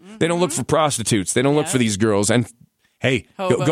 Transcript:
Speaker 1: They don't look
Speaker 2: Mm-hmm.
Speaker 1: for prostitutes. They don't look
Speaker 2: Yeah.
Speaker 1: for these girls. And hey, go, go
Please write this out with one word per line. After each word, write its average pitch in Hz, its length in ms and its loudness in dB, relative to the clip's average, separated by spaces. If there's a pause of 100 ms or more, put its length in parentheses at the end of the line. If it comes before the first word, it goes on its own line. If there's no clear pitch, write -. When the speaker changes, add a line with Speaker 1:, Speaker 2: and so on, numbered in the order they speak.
(200)
Speaker 1:
They 165 80 0
don't 170 140 -2
look 170 100 0
Speaker 2:
Mm-hmm. - 80 -6
Speaker 1:
for 120 60 -8
prostitutes. 127 680 0
They 123 80 2
don't 139 140 2
look 151 120 0
Speaker 2:
Yeah. - 40 -6
Speaker 1:
for 131 60 0
these 110 200 2
girls. 104 320 2
And 117 220 0 (480)
hey, 127 260 -2 (120)
go, 190 140 -4
go - 60 2 (140)